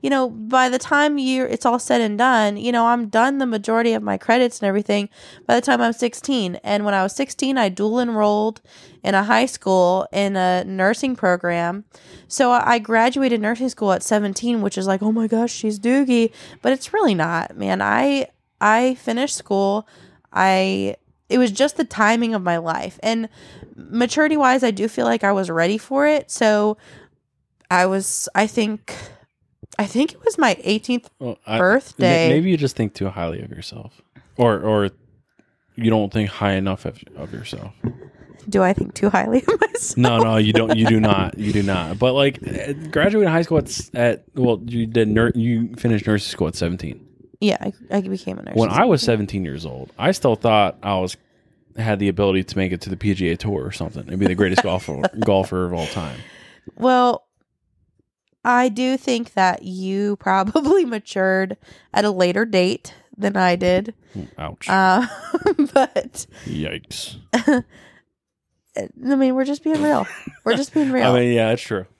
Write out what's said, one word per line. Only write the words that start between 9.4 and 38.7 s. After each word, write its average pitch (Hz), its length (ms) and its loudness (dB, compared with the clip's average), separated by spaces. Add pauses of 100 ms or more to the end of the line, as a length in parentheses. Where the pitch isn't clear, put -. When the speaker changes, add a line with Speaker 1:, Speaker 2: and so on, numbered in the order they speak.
Speaker 1:
school 185 680 2
in 196 240 -2
a 180 300 0
nursing 196 500 -2
program. 180 680 -2 (420)
So 247 240 0
I, 240 220 2
I 240 60 2
graduated 233 600 2
nursing 233 300 -2
school 202 240 0
at 180 100 -2
seventeen, 214 580 -2
which 196 160 -2
is 190 100 -4
like, 190 140 0
"Oh 214 120 0
my 226 140 0
gosh, 233 260 0
she's 214 260 -4
Doogie." 240 520 2 (300)
But 247 120 2
it's - 200 -8
really 359 220 2
not, 165 400 -2
man. 190 260 -2
I, 254 460 0 (320)
I 240 360 4
finished 247 420 -4
school. 196 500 -2 (460)
I, 190 640 0 (320)
it 220 80 2
was 247 140 4
just 269 260 0
the 320 80 0
timing 226 480 0
of 202 100 -4
my 175 140 0
life. 165 440 -6
And 226 280 -4 (460)
maturity-wise, 262 880 2
I 240 80 2
do 196 160 -2
feel 240 180 -2
like 233 180 0
I 196 80 2
was 190 180 0
ready 165 280 0
for 277 300 0
it. 302 240 0
So 214 460 2 (920)
I 180 160 4
was, 190 480 -2
I 214 140 2
think, 214 460 -4 (840)
I 208 80 -2
think 247 280 -2
it - 120 -20
was 440 120 0
my 247 260 2
eighteenth 220 460 -2 (100)
Speaker 2:
Well, 120 260 -8
I, 107 120 -2
Speaker 1:
birthday. 175 720 2
Speaker 2:
may-, 139 60 4
maybe 170 140 2
you 175 80 4
just 139 180 -2
think 107 180 -2
too 98 160 -6
highly 85 320 -8
of - 100 -14
yourself. - 500 -18 (360)
Or, 113 220 4
or 101 300 2 (840)
you 113 140 0
don't 107 220 2
think 104 180 0
high 101 240 0
enough 95 320 -2
of, - 140 -10 (160)
of - 180 -14
yourself. - 400 -14 (760)
Speaker 1:
Do 196 140 2
I 185 100 4